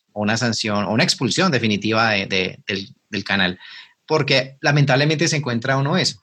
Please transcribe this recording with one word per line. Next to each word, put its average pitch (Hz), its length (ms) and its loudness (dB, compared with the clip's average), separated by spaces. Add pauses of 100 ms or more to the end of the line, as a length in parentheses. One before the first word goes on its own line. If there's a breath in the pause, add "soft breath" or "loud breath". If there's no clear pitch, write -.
(120)
o 104 100 -8
una 107 140 0
sanción, 110 500 -2
o 90 60 -2
una 120 140 2
expulsión 160 480 0
definitiva 110 580 0
de, 98 140 0
de, 92 420 -4
del, 98 220 -6 (200)
del 101 140 -6
canal. 95 340 0 (480 loud breath)
Porque 139 560 0
lamentablemente 147 680 2
se 156 100 0
encuentra 131 400 -2
uno 139 200 0
eso, - 260 -2